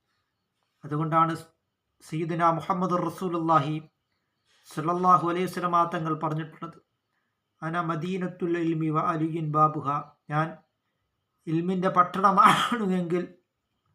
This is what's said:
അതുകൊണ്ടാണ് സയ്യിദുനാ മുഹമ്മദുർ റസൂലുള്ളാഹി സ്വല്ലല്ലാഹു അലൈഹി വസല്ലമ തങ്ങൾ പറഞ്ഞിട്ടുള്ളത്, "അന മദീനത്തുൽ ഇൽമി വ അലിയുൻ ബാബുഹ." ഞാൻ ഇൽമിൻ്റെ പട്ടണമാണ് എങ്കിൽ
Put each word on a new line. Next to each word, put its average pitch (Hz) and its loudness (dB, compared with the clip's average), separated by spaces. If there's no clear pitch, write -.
അതുകൊണ്ടാണ് 160 0
സയ്യിദുനാ 165 0
മുഹമ്മദുർ 180 -2
റസൂലുള്ളാഹി 165 -2
സ്വല്ലല്ലാഹു 175 2
അലൈഹി 175 -2
വസല്ലമ 175 0
തങ്ങൾ 160 -4
പറഞ്ഞിട്ടുള്ളത്, 160 -8
"അന 160 -4
മദീനത്തുൽ 175 -4
ഇൽമി 160 0
വ 151 0
അലിയുൻ 160 -2
ബാബുഹ." 151 2
ഞാൻ 160 -2
ഇൽമിൻ്റെ 175 0
പട്ടണമാണ് 190 4
എങ്കിൽ 175 -2